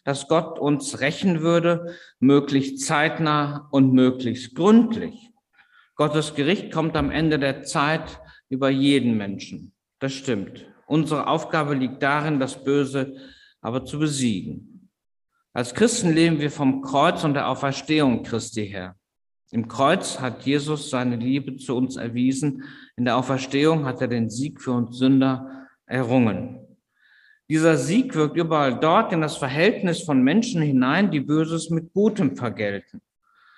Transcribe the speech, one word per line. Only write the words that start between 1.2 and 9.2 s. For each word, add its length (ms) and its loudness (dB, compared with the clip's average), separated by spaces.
würde, 540 2
möglichst 640 4
zeitnah 880 0
und 200 4
möglichst 640 2
gründlich. 760 2
Gottes 380 -2
Gericht 380 -2
kommt 240 -2
am 160 0
Ende 280 0
der 240 -2
Zeit 580 -2
über 220 0
jeden 480 2
Menschen. 560 -10